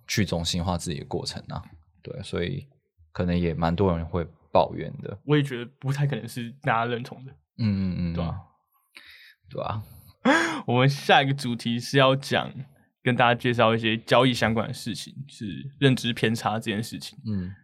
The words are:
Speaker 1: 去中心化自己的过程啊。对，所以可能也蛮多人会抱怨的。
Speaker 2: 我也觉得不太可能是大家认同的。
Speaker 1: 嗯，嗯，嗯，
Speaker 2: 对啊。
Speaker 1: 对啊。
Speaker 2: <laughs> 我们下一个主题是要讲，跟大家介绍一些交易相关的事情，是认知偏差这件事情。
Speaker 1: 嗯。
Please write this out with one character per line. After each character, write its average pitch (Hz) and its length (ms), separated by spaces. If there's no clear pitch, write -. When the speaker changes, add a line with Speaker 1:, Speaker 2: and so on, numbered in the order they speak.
Speaker 1:
去 - 160
中 85 220
心 85 180
化 90 140
自 85 140
己 71 80
的 - 60
过 85 200
程 - 220
啊。 80 160
对， - 180
所 90 220
以 95 240
可 90 140
能 87 120
也 85 160
蛮 82 220
多 92 220
人 82 80
会 85 220
抱 - 240
怨 - 260
的。 - 240
Speaker 2:
我 147 100
也 151 60
觉 135 160
得 120 80
不 135 120
太 143 140
可 139 100
能 110 120
是 117 240
大 123 120
家 113 120
认 120 160
同 127 240
的。 131 60
Speaker 1:
嗯， 123 80
嗯， 95 320
嗯， 87 160
Speaker 2:
对 85 100
啊。 82 120
Speaker 1:
对 - 140
啊。 107 180
Speaker 2:
<laughs> 320 440
我 127 60
们 127 160
下 143 340
一 135 40
个 135 60
主 127 220
题 117 240
是 120 180
要 135 160
讲， 127 380
跟 123 140
大 123 100
家 120 80
介 120 200
绍 113 200
一 113 60
些 113 160
交 120 300
易 127 80
相 113 200
关 110 140
的 127 60
事 113 200
情， - 200
是 - 160
认 131 160
知 113 160
偏 113 240
差 110 180
这 110 180
件 104 120
事 - 160
情。 - 260
Speaker 1:
嗯。 98 280